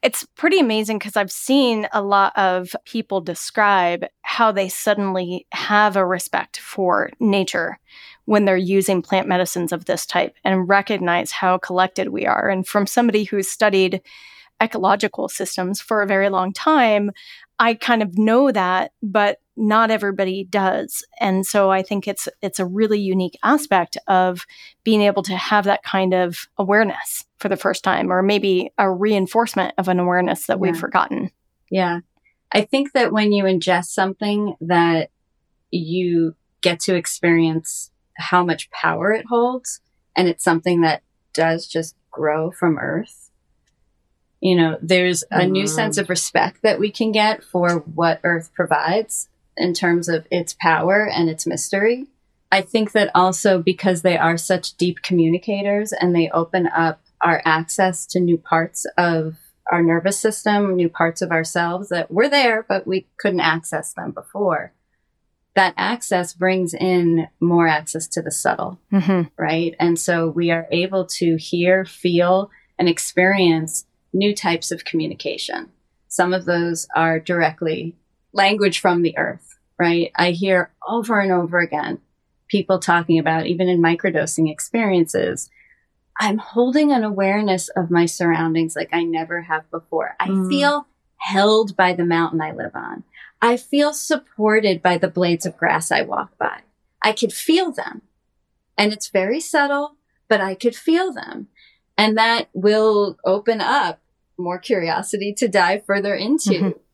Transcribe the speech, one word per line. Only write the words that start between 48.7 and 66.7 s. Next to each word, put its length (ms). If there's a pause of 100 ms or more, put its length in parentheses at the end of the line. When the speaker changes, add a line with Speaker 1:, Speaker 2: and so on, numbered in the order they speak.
Speaker 2:
in 180
terms 360
of 200
its 300
power 480
and 220
its 180
mystery. 600 (440)
I 100
think 300
that 240
also 460
because 400
they 160
are 200
such 400
deep 240
communicators 920
and 220
they 140
open 380
up 340 (200)
our 240
access 640
to 120
new 180
parts 480 (120)
of 400 (340)
our 100
nervous 380
system, 560
new 140
parts 320
of 100
ourselves 580
that 220
were 160
there, 400
but 180
we 220 (100)
couldn't 220
access 540
them 180
before. 640 (840)
That 220
access 560
brings 400